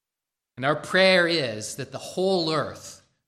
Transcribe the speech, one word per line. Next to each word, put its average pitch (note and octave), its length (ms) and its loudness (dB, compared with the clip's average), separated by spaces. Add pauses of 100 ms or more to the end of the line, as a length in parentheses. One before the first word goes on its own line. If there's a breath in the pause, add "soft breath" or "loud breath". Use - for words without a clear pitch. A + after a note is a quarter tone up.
(560)
And B2 80 -6
our D3+ 120 2
prayer F#3 500 4
is B2+ 480 -2
that C3 180 -12
the B2+ 60 -10
whole F3+ 520 0
earth A#2 520 -6 (260)